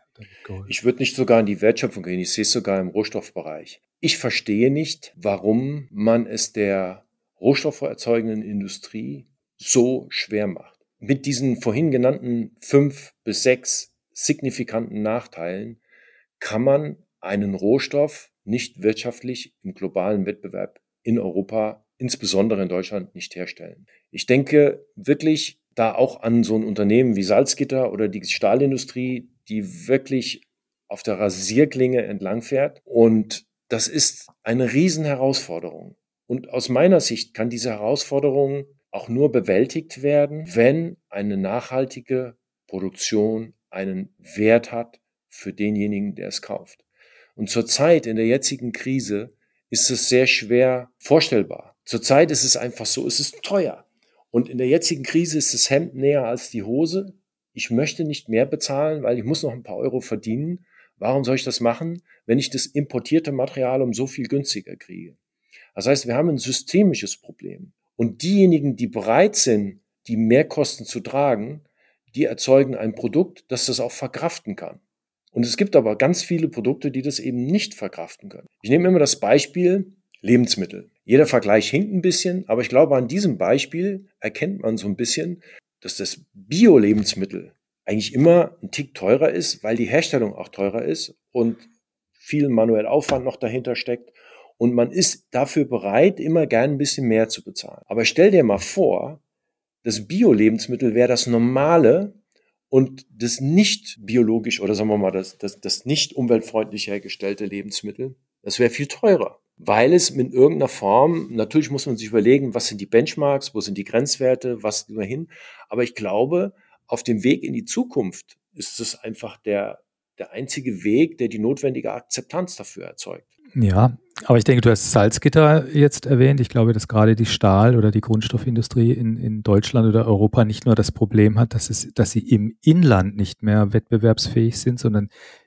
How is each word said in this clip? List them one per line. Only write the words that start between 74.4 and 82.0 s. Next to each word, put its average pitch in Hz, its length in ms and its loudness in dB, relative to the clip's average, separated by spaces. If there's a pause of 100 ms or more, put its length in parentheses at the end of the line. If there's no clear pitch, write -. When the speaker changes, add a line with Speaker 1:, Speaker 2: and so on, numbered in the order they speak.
Speaker 2:
kann. - 240 -14 (540)
Und 120 120 0
es 120 100 -4
gibt 202 200 2
aber 110 220 4
ganz 165 260 2
viele 160 240 -2
Produkte, 131 420 -4
die 131 140 -6
das 143 160 -4
eben 123 260 -6
nicht 185 300 -2
verkraften 95 540 -12
können. - 180 -20 (160)
Ich 107 80 -4
nehme 175 160 4
immer 185 100 4
das 143 220 2
Beispiel 175 720 0 (280)
Lebensmittel. 98 680 0 (140)
Jeder 139 240 6
Vergleich 107 420 2
hinkt 202 240 -2
ein 180 80 -2